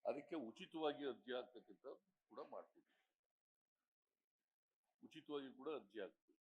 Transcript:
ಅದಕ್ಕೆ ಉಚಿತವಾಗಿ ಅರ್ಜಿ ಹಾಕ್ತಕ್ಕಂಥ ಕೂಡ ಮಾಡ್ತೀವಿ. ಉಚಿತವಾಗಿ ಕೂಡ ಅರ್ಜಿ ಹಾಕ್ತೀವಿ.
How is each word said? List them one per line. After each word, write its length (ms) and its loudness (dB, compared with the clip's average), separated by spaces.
ಅದಕ್ಕೆ 280 0
ಉಚಿತವಾಗಿ 640 2
ಅರ್ಜಿ 260 -2
ಹಾಕ್ತಕ್ಕಂಥ 500 -6
ಕೂಡ 100 -6
ಮಾಡ್ತೀವಿ. 340 -10
ಉಚಿತವಾಗಿ 540 -2
ಕೂಡ 100 -2
ಅರ್ಜಿ 220 -4
ಹಾಕ್ತೀವಿ. 420 -6